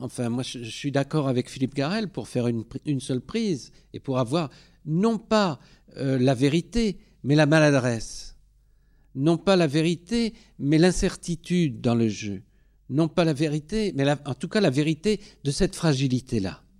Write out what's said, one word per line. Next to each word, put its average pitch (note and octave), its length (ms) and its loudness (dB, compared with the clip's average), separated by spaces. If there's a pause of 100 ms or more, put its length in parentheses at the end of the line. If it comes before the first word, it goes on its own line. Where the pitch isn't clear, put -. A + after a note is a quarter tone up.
enfin, B2 280 -6
moi, A#2+ 120 -2
je, B2 220 -10
je A2 80 -12
suis C#3+ 200 -8
d'accord C#3 360 0
avec B2+ 240 0
Philippe C3 240 -4
Garrel F3 340 -2
pour - 200 -10
faire A#2+ 180 0
une A#2 160 -2
pri-, - 220 -12
une C#3 140 -2
seule B2+ 220 -4
prise G3+ 500 -4 (220)
et - 60 -12
pour C3 180 -4
avoir, C3 320 0 (360)
non G3 340 0
pas, G3 400 0 (380)
euh, C3+ 200 0
la B2+ 160 4
vérité, E3+ 640 0 (240)
mais C#3 140 2
la D#3 100 6
maladresse. C#3 920 2 (760)
Non D#3 240 0
pas F#3+ 180 2
la E3+ 120 4
vérité, E3+ 680 -2 (240)
mais D3 220 2
l'incertitude E3+ 1000 0
dans A#2 140 0
le A#2 160 2
jeu. G2+ 320 -6 (500)
Non D#3 160 2
pas F3 160 0
la D#3+ 100 2
vérité, D#3 640 -2
mais C#3 80 0
la, C#3+ 220 2
en B2+ 80 -6
tout - 140 -8
cas G#3 140 0
la E3+ 100 4
vérité D#3 500 0 (220)
de C#3 80 -2
cette - 240 -2
fragilité-là. B2+ 880 -2 (160)